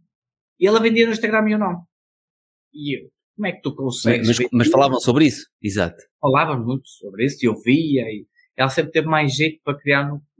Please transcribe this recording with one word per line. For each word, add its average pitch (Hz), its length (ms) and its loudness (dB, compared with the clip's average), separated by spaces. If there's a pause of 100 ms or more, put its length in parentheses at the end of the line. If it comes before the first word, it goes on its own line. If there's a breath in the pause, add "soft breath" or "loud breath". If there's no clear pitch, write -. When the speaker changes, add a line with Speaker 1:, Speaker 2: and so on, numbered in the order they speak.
(600)
Speaker 1:
e 180 80 4
ela 220 140 4
vendia 233 240 4
no 226 80 0
Instagram 220 340 0
e 214 60 0
eu 214 60 -2
não. 180 240 -4 (880)
E 143 260 -6
eu, 90 100 -20 (260)
"Como 208 120 -6
é 180 60 -4
que - 80 -20
tu 135 120 -4
consegues 120 460 -2
Speaker 2:
Mas, 110 80 -2
mas, 120 100 4
Speaker 1:
vender?" 123 140 -2
Speaker 2:
mas 117 160 2
falavam 131 320 4
sobre 131 260 4
isso? - 220 -2 (160)
Exato. 98 340 -4 (220)
Speaker 1:
Falavam 143 440 0
muito 131 240 -6
sobre 104 380 -8
isso 139 180 -4
e 123 40 4
eu 107 80 0
via, 139 480 0
e 107 240 -12 (280)
ela 135 140 0
sempre 156 220 -4
teve 156 160 0
mais 151 260 0
jeito 156 300 -2
para 143 160 -4
criar 143 280 0
no 143 140 -8 (180)